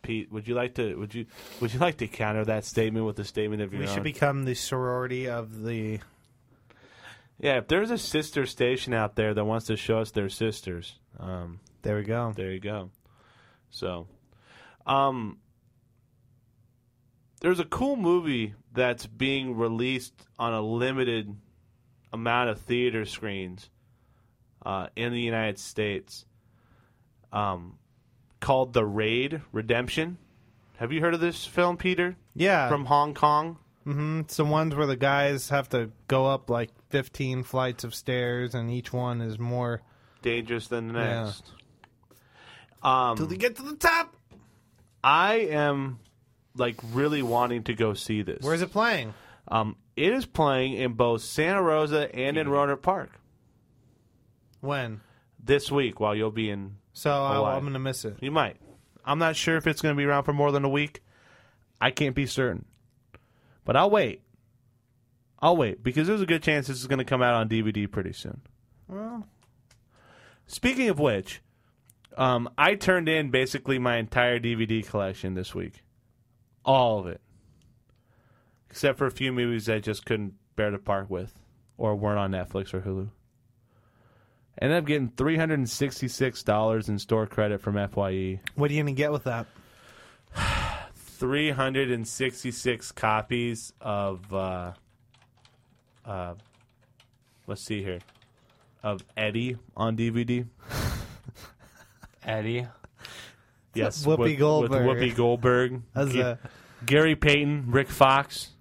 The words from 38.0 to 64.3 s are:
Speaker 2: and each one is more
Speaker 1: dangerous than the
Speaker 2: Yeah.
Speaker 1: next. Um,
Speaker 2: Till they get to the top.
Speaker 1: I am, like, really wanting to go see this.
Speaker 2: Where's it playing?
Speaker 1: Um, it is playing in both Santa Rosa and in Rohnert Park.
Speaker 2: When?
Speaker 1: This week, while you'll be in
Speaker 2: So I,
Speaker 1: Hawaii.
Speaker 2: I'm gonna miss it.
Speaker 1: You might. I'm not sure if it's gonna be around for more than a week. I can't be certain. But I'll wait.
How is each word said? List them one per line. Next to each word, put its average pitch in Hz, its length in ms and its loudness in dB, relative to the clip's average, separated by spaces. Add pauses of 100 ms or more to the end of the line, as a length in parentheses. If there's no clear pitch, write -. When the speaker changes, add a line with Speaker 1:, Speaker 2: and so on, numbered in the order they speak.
Speaker 2:
and 117 160 -4
each 123 200 -6
one 123 300 -2
is 110 180 -6
more 120 420 -2 (400)
Speaker 1:
dangerous 117 460 -2
than 117 260 -4
the 117 60 0
Speaker 2:
Yeah. 113 260 0
Speaker 1:
next. - 260 -10 (1300)
Um, 127 360 4
Speaker 2:
Till 156 100 -2
they 185 100 -4
get 233 200 0
to 254 60 -14
the 294 120 -10
top. 330 400 2 (880)
Speaker 1:
I 170 320 6
am, 143 640 0 (560)
like, 120 220 0 (140)
really 143 300 2
wanting 120 440 2
to 120 80 -2
go 110 200 2
see 107 280 -2
this. 90 220 -6
Speaker 2:
Where's 165 180 0
it 185 100 -4
playing? 196 420 0 (360)
Speaker 1:
Um, 107 260 0 (220)
it 180 160 4
is 262 120 -2
playing 135 480 2
in 120 200 -2
both 117 300 4
Santa 180 380 0
Rosa 156 540 2
and 135 220 0
in 156 100 0
Rohnert 143 340 2
Park. 180 300 -2 (1500)
Speaker 2:
When? 127 400 -4 (420)
Speaker 1:
This 139 280 2
week, 135 280 0
while 107 160 2
you'll 107 160 0
be 110 180 -2
in 101 260 -6 (180)
Speaker 2:
So - 180 -2 (120)
I, 139 120 0
Speaker 1:
Hawaii. 135 220 2
Speaker 2:
I'm 139 60 -4
gonna 135 160 -4
miss 131 260 -4
it. 104 160 -8
Speaker 1:
You 135 100 -4
might. 147 260 0 (480)
I'm 147 140 0
not 160 160 2
sure 165 220 2
if 151 100 0
it's 156 140 0
gonna 151 140 2
be 143 100 2
around 143 180 4
for 147 100 0
more 143 180 2
than 139 140 2
a 139 40 2
week. 143 320 -2 (800)
I 127 100 4
can't 135 240 0
be 139 100 2
certain. 123 400 -2 (1000)
But 123 100 2
I'll 180 140 6
wait. 165 320 2 (1200)